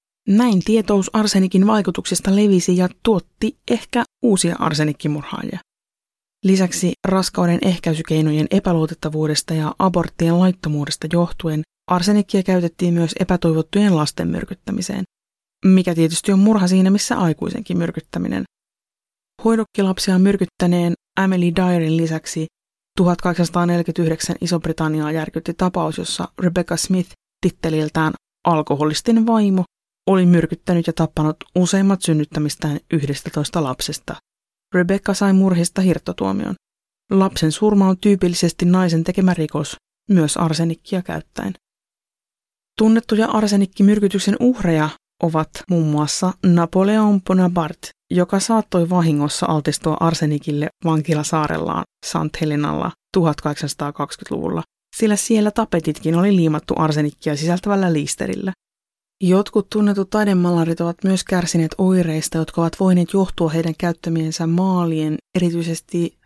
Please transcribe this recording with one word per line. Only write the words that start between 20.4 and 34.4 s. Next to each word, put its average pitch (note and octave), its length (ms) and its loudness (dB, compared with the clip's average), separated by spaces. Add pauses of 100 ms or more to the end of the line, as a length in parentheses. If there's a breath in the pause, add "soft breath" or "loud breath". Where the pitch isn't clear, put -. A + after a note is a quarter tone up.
Emily F3+ 320 0
Dyren E3+ 400 2
lisäksi D#3+ 500 -4 (500)
tuhatkahdeksansataaneljäkymmentäyhdeksän F3 1400 0
Iso-Britanniaa D#3+ 720 -2
järkytti D#3+ 420 -6
tapaus, D#3+ 440 -2
jossa F3 300 -8 (100)
Rebecca F3 380 -2
Smith, F3+ 340 -2 (300)
titteliltään D#3 720 -2 (340)
alkoholistin D#3 800 0
vaimo, G3+ 380 2 (460)
oli F#3 160 4
myrkyttänyt E3+ 600 2
ja E3 60 -2
tappanut D#3 440 -2 (180)
useimmat F#3+ 480 2
synnyttämistään D3+ 760 -2 (140)
yhdestätoista D3 720 -4
lapsesta. - 540 -8 (580)